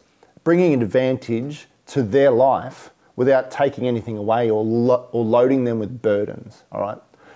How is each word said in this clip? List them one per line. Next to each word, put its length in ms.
bringing 380
advantage 840
to 160
their 280
life 600
without 340
taking 360
anything 320
away 320
or 140
lo-, 480
or 120
loading 400
them 140
with 240
burdens, 720
all 80
right? 180